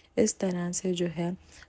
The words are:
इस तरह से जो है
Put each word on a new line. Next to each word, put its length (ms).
इस 200
तरह 340
से 220
जो 140
है 280